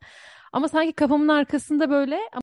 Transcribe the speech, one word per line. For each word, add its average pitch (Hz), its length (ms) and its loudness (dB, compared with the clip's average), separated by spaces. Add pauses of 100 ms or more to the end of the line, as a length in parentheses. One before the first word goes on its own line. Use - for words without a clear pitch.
(540)
Ama 294 140 -2
sanki 320 260 0
kafamın 294 340 2
arkasında 294 640 0
böyle 285 300 0 (240)